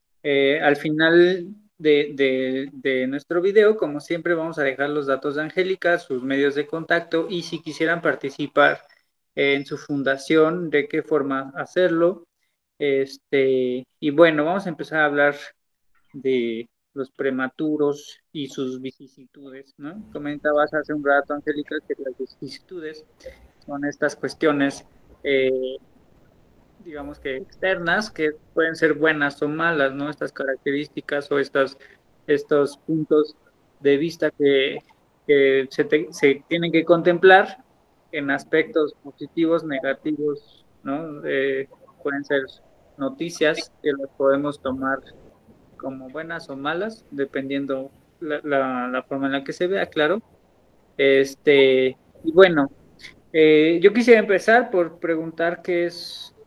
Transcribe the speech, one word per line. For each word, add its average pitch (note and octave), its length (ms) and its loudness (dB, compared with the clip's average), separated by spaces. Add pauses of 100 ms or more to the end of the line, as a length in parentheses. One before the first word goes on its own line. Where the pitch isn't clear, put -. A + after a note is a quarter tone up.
(220)
eh, C#3 400 2
al D3 140 2
final E3+ 720 2 (320)
de, D3 360 2
de, C3 580 -2
de C3 340 -2
nuestro C#3+ 340 -4
video, G#3 380 4
como D3 220 -4
siempre, E3+ 340 -4
vamos D#3+ 240 -4
a D3+ 40 -2
dejar C#3 280 -2
los D3 160 -2
datos C#3 300 -2
de D3+ 60 -2
Angélica, F3 560 -2
sus B2+ 240 -6
medios C#3 320 0
de D3 120 -4
contacto, E3 640 -2
y F3 120 -6
si E3 200 -10
quisieran D#3+ 400 -4
participar C#3+ 800 0 (520)
en C#3 320 0
su D3+ 100 -10
fundación, D#3 920 0
de C#3+ 180 0
qué D#3 140 -4
forma C3+ 540 -2
hacerlo. E3+ 680 0 (540)
Este, C3+ 1080 -2 (140)
y D3+ 100 -2
bueno, D3+ 360 4
vamos F#3+ 180 -2
a F3+ 60 -4
empezar D#3 300 -4
a D3+ 40 4
hablar C#3+ 300 2 (800)
de A#2+ 520 -2 (280)
los C3+ 160 -10
prematuros C#3+ 1080 -4 (140)
y C#3+ 160 -10
sus B2+ 320 -8
vicisitudes, C3+ 960 -18
¿no? F3 340 -16
Comentabas D3 640 -2
hace D3+ 220 -4
un D3 100 -6
rato, C#3+ 300 2
Angélica, D3 420 -6 (100)
que C#3 120 -6
las C3 180 -10
vicisitudes D#3 880 -14 (640)
son C#3+ 180 -8
estas C#3+ 320 -4
cuestiones, C#3 680 -2 (360)
eh, C3 540 0 (1080)
digamos D3 380 -14
que C3+ 160 -8
externas, F3+ 720 -4
que D#3 200 -2 (240)
pueden E3 200 0
ser D3+ 200 2
buenas D3 480 0
o D3 60 -2
malas, D#3 440 0
¿no? C#3+ 160 -6
Estas D3 240 -8
características C#3+ 960 -6
o C#3+ 80 0
estas, C#3 380 -2 (500)
estos C#3+ 520 0
puntos D#3 580 0 (440)
de C#3 180 4
vista D#3+ 320 -2
que, C#3 480 0 (480)
que C3+ 440 4
se D3+ 140 -2
te-, D#3 260 0
se C#3 380 2
tienen E3+ 240 -2
que D#3+ 140 2
contemplar F3 760 4 (500)
en C#3+ 180 -6
aspectos D#3 720 -2
positivos, D#3+ 640 -2
negativos, C#3+ 1000 -6 (200)
¿no? D3 420 -8
Eh, C3+ 420 -2 (340)
pueden C#3+ 220 -6
ser C#3 180 0 (540)
noticias D#3 760 -2 (100)
que D3 100 -2
las C#3 240 -8
podemos C#3+ 460 0
tomar C3+ 380 -4 (760)
como C3+ 320 -12
buenas D#3+ 400 -12
o C#3 80 -12
malas, E3+ 540 -6
dependiendo C#3 800 -6 (300)
la, D3+ 240 -6
la, C3 440 -2
la B2+ 140 -4
forma C3+ 240 -6
en C3+ 60 -2
la C3+ 120 -4
que D3 80 -8
se F3+ 140 -2
vea, F#3 200 -2
claro. D#3+ 360 0 (760)
Este, C3+ 1000 4 (260)
y D#3+ 80 -4
bueno, E3 380 6 (640)
eh, D#3 500 6
yo G3+ 100 8
quisiera A3+ 280 6
empezar A3 500 2
por E3+ 280 0
preguntar E3 640 -4
qué F3 260 -2
es, - 480 -14 (120)